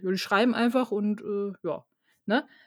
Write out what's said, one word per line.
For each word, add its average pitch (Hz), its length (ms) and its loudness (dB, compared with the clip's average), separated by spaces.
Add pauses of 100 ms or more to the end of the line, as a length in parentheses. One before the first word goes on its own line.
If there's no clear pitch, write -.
Ja, 185 80 0
die 190 60 0
schreiben 226 360 2
einfach 240 380 0
und, 208 300 0
äh, 202 320 -4 (140)
ja, - 180 -6 (400)
ne? 226 220 0 (200)